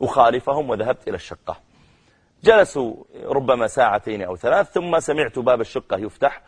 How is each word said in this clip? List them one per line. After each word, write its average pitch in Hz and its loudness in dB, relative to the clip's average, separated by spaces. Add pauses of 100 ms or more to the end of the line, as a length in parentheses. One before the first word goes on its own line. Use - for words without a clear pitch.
أخالفهم، 131 0
وذهبت 110 -4
إلى 104 -6
الشقة. - -12 (840)
جلسوا 175 4 (280)
ربما 127 0
ساعتين 107 0
أو 90 -8
ثلاث، 156 0
ثم 175 -2
سمعت 143 -2
باب 123 0
الشقة 110 -6
يفتح 107 -4